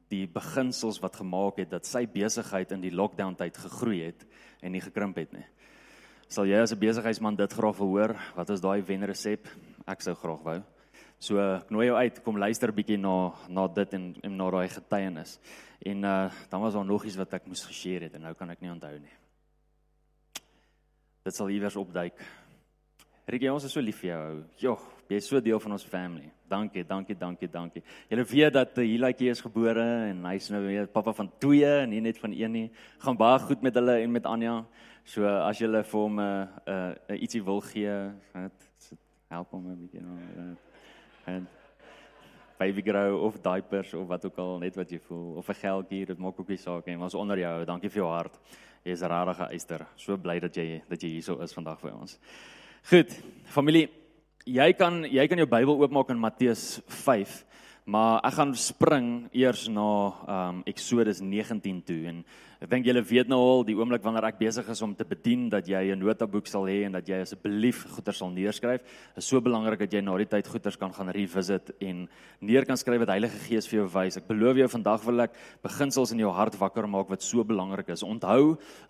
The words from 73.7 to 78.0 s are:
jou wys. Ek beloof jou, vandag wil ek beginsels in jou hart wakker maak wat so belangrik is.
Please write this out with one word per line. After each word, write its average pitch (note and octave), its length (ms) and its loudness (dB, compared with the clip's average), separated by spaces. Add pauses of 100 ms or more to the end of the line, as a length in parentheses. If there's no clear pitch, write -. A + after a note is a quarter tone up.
jou G2 100 0
wys. F#2 280 0
Ek F#2 100 -12
beloof A2+ 280 4
jou, C3 120 6
vandag G#2+ 360 2
wil A#2+ 180 2
ek A#2 120 0 (280)
beginsels C3 520 0
in A#2 60 0
jou G#2 120 4
hart G2+ 240 0
wakker G2 320 -2
maak G2 220 0
wat F#2 120 -4
so A#2 220 0
belangrik G2 460 -2
is. E2+ 140 -6